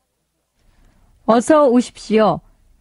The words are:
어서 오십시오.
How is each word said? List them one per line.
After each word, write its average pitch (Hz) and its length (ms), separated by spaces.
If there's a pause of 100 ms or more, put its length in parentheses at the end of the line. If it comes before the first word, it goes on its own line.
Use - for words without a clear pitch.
(1300)
어서 285 400
오십시오. 214 760 (400)